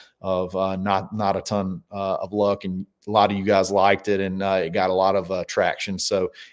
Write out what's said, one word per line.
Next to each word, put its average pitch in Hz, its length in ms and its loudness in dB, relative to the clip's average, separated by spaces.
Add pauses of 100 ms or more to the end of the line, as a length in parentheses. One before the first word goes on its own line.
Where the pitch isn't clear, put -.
(200)
of, 92 340 -2
uh, 95 220 0
not, 95 380 -2
not 101 200 0
a 95 60 -4
ton, 95 500 -4
uh, 98 300 -4
of 95 140 -8
luck, 101 300 2
and 92 200 -6 (220)
a 104 40 -8
lot 104 200 4
of 101 80 -2
you 95 60 -4
guys 95 260 4
liked 98 380 4
it, 101 120 2
and, 95 220 -4
uh, 98 220 2
it 82 100 -4
got 95 160 2
a 92 40 0
lot 95 220 2
of, 90 140 -2
uh, 90 180 -4
traction. 92 500 -2
So, 95 320 -2 (220)